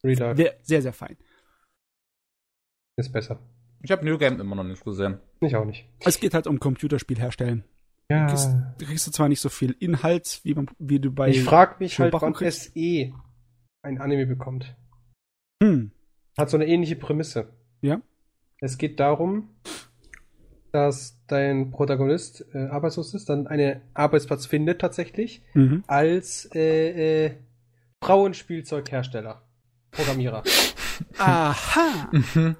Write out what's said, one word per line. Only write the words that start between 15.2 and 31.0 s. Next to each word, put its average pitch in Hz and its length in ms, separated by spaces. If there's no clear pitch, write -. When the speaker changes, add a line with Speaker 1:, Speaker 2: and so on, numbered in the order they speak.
Speaker 2:
Hm. 135 280
Speaker 1:
Hat 147 120
so 156 80
eine 156 100
ähnliche 170 280
Prämisse. 151 580
Speaker 2:
Ja. 151 200
Speaker 1:
Es 131 200
geht 151 200
darum, 165 560
dass 143 560
dein 139 420
Protagonist, 139 760
äh, 135 100
arbeitslos 151 480
ist, - 160
dann 147 160
einen 143 360
Arbeitsplatz 147 540
findet 156 340
tatsächlich, 185 640
Speaker 2:
Mhm. 147 320
Speaker 1:
als, 160 680
äh, 160 720
äh, - 100
Frauenspielzeughersteller, 147 1400
Programmierer. 127 520